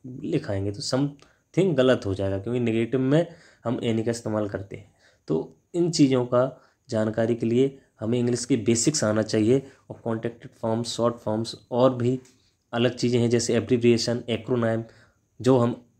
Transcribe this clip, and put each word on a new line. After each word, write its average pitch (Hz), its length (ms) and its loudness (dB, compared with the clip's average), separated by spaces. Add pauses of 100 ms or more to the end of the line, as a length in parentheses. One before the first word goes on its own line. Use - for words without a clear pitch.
लिखाएंगे, 107 640 -6
तो 101 100 -12
समथिंग 143 960 -2
गलत 127 280 4
हो 98 100 -2
जाएगा 95 240 -2
क्योंकि 117 200 -4
नेगेटिव 117 420 0
में 143 240 2 (400)
हम 117 180 -2
एनी 113 200 -2
का 117 80 -2
इस्तेमाल 107 380 -4
करते 98 260 -10
हैं। 101 160 -20 (360)
तो - 300 -4 (180)
इन 175 160 0
चीज़ों 131 340 4
का 123 200 2 (440)
जानकारी 113 460 0
के 117 100 -6
लिए 127 320 0 (220)
हमें 110 200 -2
इंग्लिश 120 260 0
की 143 140 0
बेसिक्स 117 440 0
आना 107 200 2
चाहिए 113 380 2 (280)
और 110 140 -14
कॉन्ट्रैक्टेड 113 480 -8
फॉर्म्स, 117 360 -4
शॉर्ट 117 280 0
फॉर्म्स 113 400 -4 (160)
और 127 240 4
भी 123 240 -2 (540)
अलग 120 220 2
चीज़ें 123 240 0
हैं 117 100 2
जैसे 117 260 2
एब्रिविएशन, 117 720 2
एक्रोनिम, 113 540 -2 (560)
जो 127 180 4
हम 120 180 2 (240)